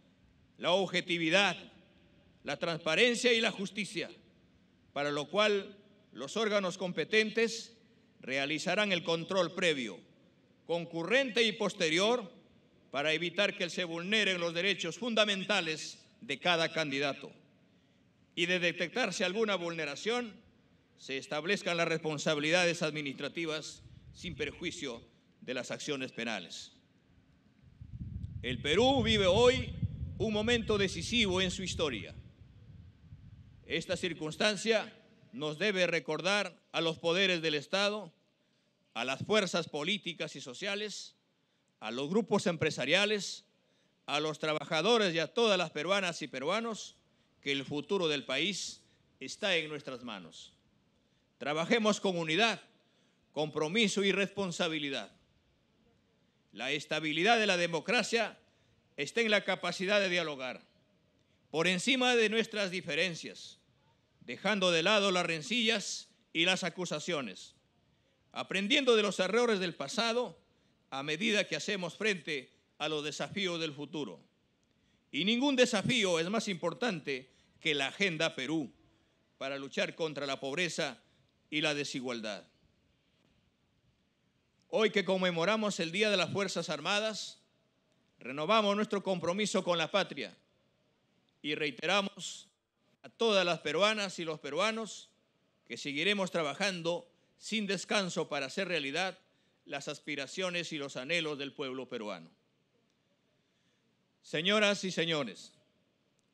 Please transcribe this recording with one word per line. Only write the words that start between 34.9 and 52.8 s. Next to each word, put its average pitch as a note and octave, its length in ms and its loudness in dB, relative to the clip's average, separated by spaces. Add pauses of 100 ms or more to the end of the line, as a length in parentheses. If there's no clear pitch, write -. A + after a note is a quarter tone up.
nos D3+ 260 -4
debe F#3+ 280 2
recordar E3+ 680 0 (140)
a C#3+ 80 -2
los D#3+ 180 0
poderes F3 440 2
del D#3 140 0
Estado, G3 580 -2 (800)
a A2+ 100 -2
las C3 220 -2
fuerzas F#3 420 2
políticas E3 680 -4
y C#3 60 -12
sociales, G3+ 720 -8 (680)
a A2+ 100 -6
los C#3 180 -2
grupos G3+ 380 2
empresariales, E3+ 1000 0 (600)
a C#3 140 0
los D#3 200 -2
trabajadores D#3+ 760 2
y F3+ 60 0
a - 140 -2
todas A3 240 6
las E3+ 140 0
peruanas F3 500 0
y D#3 60 -6
peruanos, F#3+ 680 -4 (460)
que C#3+ 100 -2
el C#3 140 -2
futuro E3 420 0
del D3 160 0
país D#3+ 580 -2 (380)
está F3 380 0
en D#3 100 -2
nuestras C3+ 360 -10
manos. F#2 500 -12 (840)
Trabajemos G3 600 2
con F#3+ 180 0
unidad, E3+ 440 2 (720)